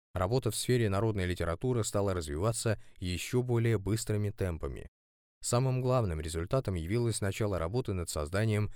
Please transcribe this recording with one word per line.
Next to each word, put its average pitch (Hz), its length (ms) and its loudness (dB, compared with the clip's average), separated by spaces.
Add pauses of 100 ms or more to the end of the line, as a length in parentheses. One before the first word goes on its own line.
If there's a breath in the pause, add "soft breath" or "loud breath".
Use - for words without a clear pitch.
(120)
работа 110 380 0
в - 60 -4
сфере 120 320 2
народной 98 380 2
литературы 90 580 0
стала 101 300 0
развиваться 90 680 0 (160 soft breath)
ещё 90 460 -2
более 117 340 2
быстрыми 104 520 0
темпами. 76 580 -4 (520)
Самым 127 420 2
главным 113 400 2
результатом 85 520 0
явилось 104 460 0
начало 101 380 0
работы 90 340 -2
над 87 160 -2
созданием 101 680 0